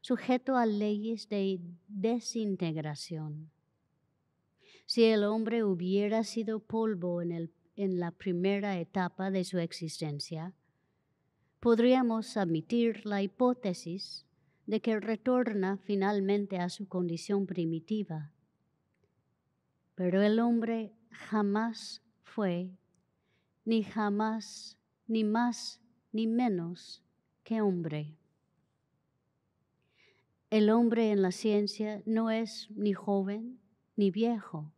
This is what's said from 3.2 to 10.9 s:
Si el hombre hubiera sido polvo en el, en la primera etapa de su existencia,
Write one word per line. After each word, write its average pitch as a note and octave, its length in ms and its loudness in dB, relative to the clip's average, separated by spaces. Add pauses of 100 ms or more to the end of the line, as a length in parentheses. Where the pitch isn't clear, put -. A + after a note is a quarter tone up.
Si A#3 200 4
el G#3+ 180 6
hombre A3 400 0
hubiera G3+ 600 2
sido A3 360 -4
polvo F3+ 640 -2
en E3+ 80 -2
el, E3 200 -6 (240)
en F#3+ 240 -2
la E3+ 120 -2
primera G3 680 0
etapa F#3 520 -2
de F#3+ 140 0
su F#3 120 -4
existencia, D#3+ 960 -6 (1040)